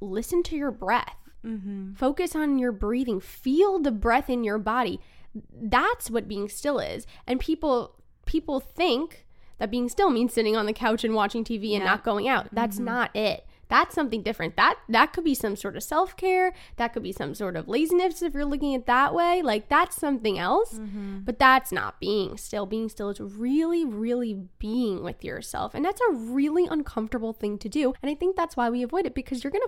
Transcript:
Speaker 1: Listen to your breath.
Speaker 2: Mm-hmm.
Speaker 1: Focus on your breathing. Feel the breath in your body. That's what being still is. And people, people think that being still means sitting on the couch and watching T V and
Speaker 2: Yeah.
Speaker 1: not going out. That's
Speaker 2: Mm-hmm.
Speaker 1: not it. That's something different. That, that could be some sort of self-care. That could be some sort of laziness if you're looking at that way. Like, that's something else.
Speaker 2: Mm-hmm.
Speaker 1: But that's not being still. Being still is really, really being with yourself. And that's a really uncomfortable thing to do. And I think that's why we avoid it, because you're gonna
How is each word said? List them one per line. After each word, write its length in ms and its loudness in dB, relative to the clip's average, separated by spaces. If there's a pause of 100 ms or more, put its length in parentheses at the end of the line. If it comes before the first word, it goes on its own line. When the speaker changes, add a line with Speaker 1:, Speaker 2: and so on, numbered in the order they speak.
Speaker 1:
Listen 440 -2
to 120 -6
your 140 -2
breath. 460 -2 (280)
Speaker 2:
Mm-hmm. 500 -8
Speaker 1:
Focus 420 0
on 220 2
your 140 2
breathing. 460 -2
Feel 640 2
the 120 2
breath 380 2
in 140 0
your 140 0
body. 420 -2 (520)
That's 580 0
what 180 -2
being 200 -6
still 300 -2
is. 280 -4 (200)
And 140 0
people, 560 0 (300)
people 340 -2
think 680 -2 (320)
that 120 -4
being 180 -2
still 220 4
means 220 2
sitting 240 2
on 100 0
the 60 0
couch 320 0
and 100 0
watching 300 0
T 120 -4
V 180 -2
and 100 0
Speaker 2:
Yeah. 60 4
Speaker 1:
not 140 0
going 240 0
out. 240 0
That's 240 -2
Speaker 2:
Mm-hmm. 80 -4
Speaker 1:
not 320 -2
it. 300 -2 (220)
That's 260 4
something 280 0
different. 340 -4
That, 220 6 (120)
that 240 6
could 100 -2
be 100 2
some 220 -2
sort 220 -6
of 40 -8
self-care. 680 2 (240)
That 160 -2
could 100 -4
be 100 -6
some 220 -6
sort 220 -4
of 120 -8
laziness 520 2
if 140 -2
you're 100 -2
looking 300 0
at 100 -2
that 300 4
way. 260 4
Like, 300 0
that's 260 4
something 420 0
else. 360 2
Speaker 2:
Mm-hmm. 460 -8
Speaker 1:
But 180 -4
that's 340 6
not 260 -4
being 380 -2
still. 300 -6
Being 240 -4
still 180 -8
is 120 -8
really, 680 0
really 480 -2 (240)
being 440 -2
with 220 -8
yourself. 500 -6
And 120 -4
that's 240 -2
a 20 4
really 540 2
uncomfortable 680 -4
thing 280 -4
to 80 -8
do. 340 0
And 80 -2
I 40 -2
think 220 0
that's 220 -2
why 100 2
we 140 -2
avoid 240 0
it, 80 -6
because 280 -6
you're 100 -6
gonna 160 0